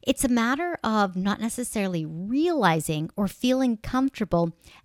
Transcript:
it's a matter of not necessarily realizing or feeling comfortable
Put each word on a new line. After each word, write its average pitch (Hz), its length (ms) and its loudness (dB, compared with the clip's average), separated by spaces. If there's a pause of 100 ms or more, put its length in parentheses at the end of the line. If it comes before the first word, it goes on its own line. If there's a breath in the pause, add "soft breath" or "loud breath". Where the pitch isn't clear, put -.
it's - 220 0
a 262 40 2
matter 262 540 0
of 208 340 2
not 196 240 0
necessarily 202 640 -4
realizing 175 1120 0
or 202 100 0
feeling 254 520 0
comfortable 185 760 0 (320 soft breath)